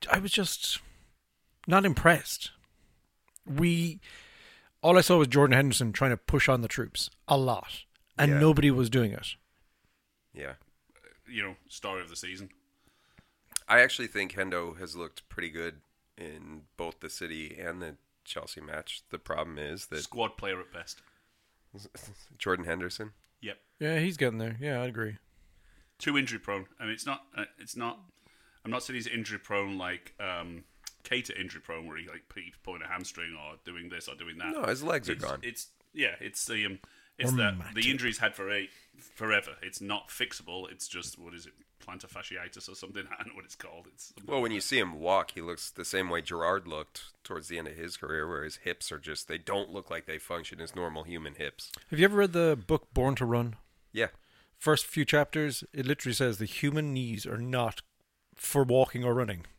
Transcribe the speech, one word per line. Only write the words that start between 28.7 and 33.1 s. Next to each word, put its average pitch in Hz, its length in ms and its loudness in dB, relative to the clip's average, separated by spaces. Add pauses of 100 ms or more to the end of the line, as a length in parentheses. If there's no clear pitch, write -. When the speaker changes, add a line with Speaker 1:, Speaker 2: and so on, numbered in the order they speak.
Speaker 3:
not 123 120 -2
saying 131 140 -8
he's 113 100 -6
injury 107 320 -4
prone 98 400 -2
like, 90 420 -6
um, 87 440 -8 (400)
Keita 123 340 -4
injury 90 240 -10
prone, 82 240 -10
where 78 100 -12
he, 85 120 -10
like, 85 160 -16 (100)
keeps 87 280 -16
pulling 87 200 -10
a 80 60 -8
hamstring 85 460 -8